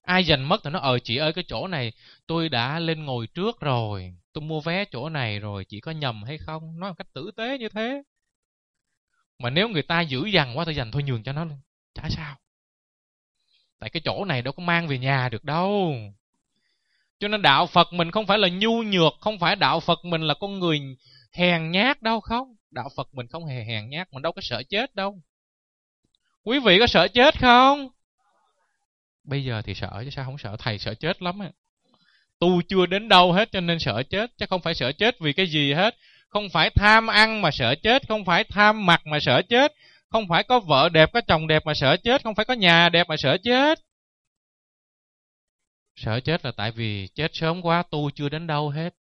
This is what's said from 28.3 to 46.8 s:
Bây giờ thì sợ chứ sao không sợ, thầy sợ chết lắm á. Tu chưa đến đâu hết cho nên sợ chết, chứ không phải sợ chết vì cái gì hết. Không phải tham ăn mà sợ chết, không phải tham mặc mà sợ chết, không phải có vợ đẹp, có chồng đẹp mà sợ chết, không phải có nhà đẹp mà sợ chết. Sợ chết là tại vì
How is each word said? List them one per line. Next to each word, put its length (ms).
Bây 200
giờ 180
thì 120
sợ 300
chứ 60
sao 160
không 120
sợ, 220
thầy 200
sợ 140
chết 280
lắm 180
á. 120
Tu 220
chưa 240
đến 240
đâu 240
hết 180
cho 100
nên 180
sợ 300
chết, 280
chứ 120
không 120
phải 140
sợ 160
chết 280
vì 140
cái 140
gì 260
hết. 220
Không 200
phải 200
tham 380
ăn 340
mà 100
sợ 320
chết, 240
không 180
phải 180
tham 420
mặc 220
mà 120
sợ 300
chết, 240
không 180
phải 160
có 160
vợ 300
đẹp, 240
có 80
chồng 260
đẹp 180
mà 80
sợ 300
chết, 200
không 120
phải 100
có 80
nhà 360
đẹp 200
mà 80
sợ 260
chết. 360
Sợ 240
chết 260
là 60
tại 200
vì 360